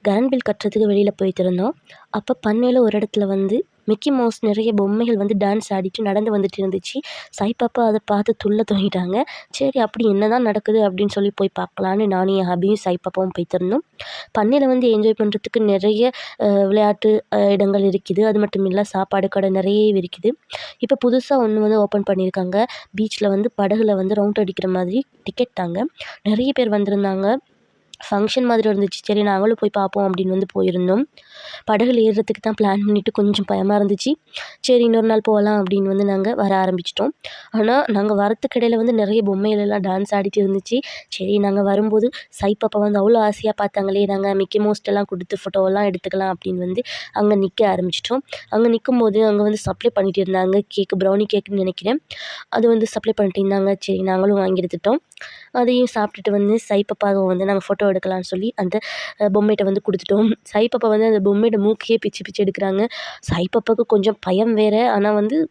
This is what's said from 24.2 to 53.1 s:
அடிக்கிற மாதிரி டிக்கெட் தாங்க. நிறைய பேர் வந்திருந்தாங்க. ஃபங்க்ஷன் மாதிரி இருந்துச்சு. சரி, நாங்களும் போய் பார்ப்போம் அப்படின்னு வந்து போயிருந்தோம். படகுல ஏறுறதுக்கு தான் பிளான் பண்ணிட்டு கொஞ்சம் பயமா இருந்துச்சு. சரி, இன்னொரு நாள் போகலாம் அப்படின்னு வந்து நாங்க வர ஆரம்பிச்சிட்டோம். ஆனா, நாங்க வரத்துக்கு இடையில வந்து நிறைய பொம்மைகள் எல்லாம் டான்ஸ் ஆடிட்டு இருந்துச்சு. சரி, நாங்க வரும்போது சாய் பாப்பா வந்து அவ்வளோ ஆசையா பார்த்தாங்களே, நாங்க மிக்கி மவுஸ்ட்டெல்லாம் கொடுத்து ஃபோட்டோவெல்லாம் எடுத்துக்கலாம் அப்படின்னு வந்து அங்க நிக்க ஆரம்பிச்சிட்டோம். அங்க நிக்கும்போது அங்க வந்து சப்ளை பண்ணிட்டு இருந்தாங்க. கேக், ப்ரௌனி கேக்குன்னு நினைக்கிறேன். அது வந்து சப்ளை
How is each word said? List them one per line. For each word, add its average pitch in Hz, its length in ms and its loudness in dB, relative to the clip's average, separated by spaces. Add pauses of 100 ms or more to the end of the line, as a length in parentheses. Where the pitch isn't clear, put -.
அடிக்கிற 190 280 -2
மாதிரி 185 360 -2 (200)
டிக்கெட் 240 300 -4
தாங்க. 180 320 -4 (360)
நிறைய 240 320 0
பேர் 240 160 0
வந்திருந்தாங்க. 202 680 0 (760)
ஃபங்க்ஷன் 208 320 0
மாதிரி 226 260 2
இருந்துச்சு. 202 340 -2
சரி, 208 200 0
நாங்களும் 208 380 2
போய் 208 120 0
பார்ப்போம் 196 400 -2
அப்படின்னு 185 160 -2
வந்து 185 180 -2
போயிருந்தோம். 185 560 0 (680)
படகுல 233 280 2
ஏறுறதுக்கு 220 420 0
தான் 220 220 -4
பிளான் 202 220 2
பண்ணிட்டு 208 260 0
கொஞ்சம் 202 360 0
பயமா 196 320 0
இருந்துச்சு. 208 320 0 (500)
சரி, 247 240 4
இன்னொரு 226 220 4
நாள் 220 160 2
போகலாம் 208 420 2
அப்படின்னு 196 180 0
வந்து 196 220 0
நாங்க 196 300 0
வர 196 220 2
ஆரம்பிச்சிட்டோம். 185 560 -2 (380)
ஆனா, 226 360 2
நாங்க 208 280 0
வரத்துக்கு 208 440 0
இடையில 233 180 2
வந்து 233 160 0
நிறைய 214 300 2
பொம்மைகள் 202 360 0
எல்லாம் 208 220 0
டான்ஸ் 190 320 -2
ஆடிட்டு 202 260 0
இருந்துச்சு. 196 400 0 (300)
சரி, 196 300 -2
நாங்க 202 240 0
வரும்போது 214 480 2 (180)
சாய் 202 280 -2
பாப்பா 214 240 -2
வந்து 208 180 0
அவ்வளோ 214 180 4
ஆசையா 214 360 0 (100)
பார்த்தாங்களே, 196 440 0
நாங்க 196 280 -2
மிக்கி 196 260 0
மவுஸ்ட்டெல்லாம் 202 440 0
கொடுத்து 185 320 -8
ஃபோட்டோவெல்லாம் 196 500 0
எடுத்துக்கலாம் 190 460 -4
அப்படின்னு 185 240 -6
வந்து 185 260 -4 (300)
அங்க 208 240 2
நிக்க 196 260 0
ஆரம்பிச்சிட்டோம். 185 600 -2 (260)
அங்க 226 200 2
நிக்கும்போது 226 580 2
அங்க 208 160 2
வந்து 214 140 0
சப்ளை 202 380 -2
பண்ணிட்டு 196 280 0
இருந்தாங்க. 185 460 2
கேக், - 300 -2
ப்ரௌனி 196 340 2
கேக்குன்னு 196 300 -2
நினைக்கிறேன். 185 380 -4 (480)
அது 233 200 2
வந்து 226 180 4
சப்ளை 220 300 -2